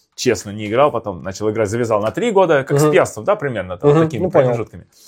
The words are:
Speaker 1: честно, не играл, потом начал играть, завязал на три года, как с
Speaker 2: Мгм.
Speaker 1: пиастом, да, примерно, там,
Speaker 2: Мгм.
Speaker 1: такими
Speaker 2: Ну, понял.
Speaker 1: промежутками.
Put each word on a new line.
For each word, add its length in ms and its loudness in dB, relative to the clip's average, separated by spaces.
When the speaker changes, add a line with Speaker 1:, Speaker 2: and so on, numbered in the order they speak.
Speaker 1:
честно, 360 -2
не 140 -10
играл, 240 2
потом 320 -8
начал 280 -4
играть, 180 -2
завязал 320 0
на 120 -2
три 180 -2
года, 340 4
как 160 0
с 40 4
Speaker 2:
Мгм. 80 4
Speaker 1:
пиастом, 320 2
да, 120 0
примерно, 400 -6
там, 140 2
Speaker 2:
Мгм. 140 4
Speaker 1:
такими 180 -4
Speaker 2:
Ну, 80 -2
понял. 160 4
Speaker 1:
промежутками. 400 -6